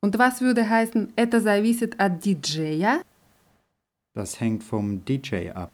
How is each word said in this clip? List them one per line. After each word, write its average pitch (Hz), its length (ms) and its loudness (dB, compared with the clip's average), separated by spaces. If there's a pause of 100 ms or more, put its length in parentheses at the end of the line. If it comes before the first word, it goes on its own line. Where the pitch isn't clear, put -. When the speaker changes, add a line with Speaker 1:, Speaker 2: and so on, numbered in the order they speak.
Speaker 1:
Und 202 160 0
was 247 220 4
würde 233 300 2
heißen, 226 480 0
это 233 240 4
зависит 220 580 2
от 180 220 0
диджея? 160 800 -2 (1120)
Speaker 2:
Das 101 240 -8
hängt 113 240 -2
vom 101 400 -4
D 135 120 -4
J 90 380 -6
ab. 90 200 -10